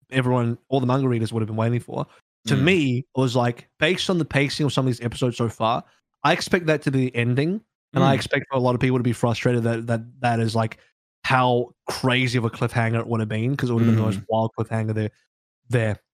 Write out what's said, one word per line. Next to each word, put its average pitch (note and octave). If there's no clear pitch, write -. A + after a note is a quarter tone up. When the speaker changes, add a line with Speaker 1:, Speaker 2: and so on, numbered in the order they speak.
Speaker 1:
everyone, B2
all C3+
the B2+
manga C3
readers A2+
would A2+
have A2
been G#2+
waiting A#2
for, -
to C#3
Speaker 2:
Mm. C3+
Speaker 1:
me, C#3+
it -
was B2+
like, A#2+
based F3
on F#3+
the D#3+
pacing C#3+
of C3
some C3+
of C3
these -
episodes A#2+
so A#2
far, A2+
I D3+
expect F3+
that D3+
to C#3+
be C3
the -
ending, C3
and C3+
I C3+
Speaker 2:
Mm. -
Speaker 1:
expect C3+
for C3+
a -
lot B2
of A#2
people B2+
to A#2+
be A#2+
frustrated A#2+
that, A#2
that, A#2
that A#2+
is, A2+
like, A2+
how B2+
crazy B2+
of A2+
a A2+
cliffhanger A#2
it A2+
would A2+
have A2
been, A2+
'cause C3
it A#2+
would A#2
have A#2
been A2
the A2
most G2
Speaker 2:
Mm. G2
Speaker 1:
wild A2
cliffhanger A2
there, G#2+
there, A2+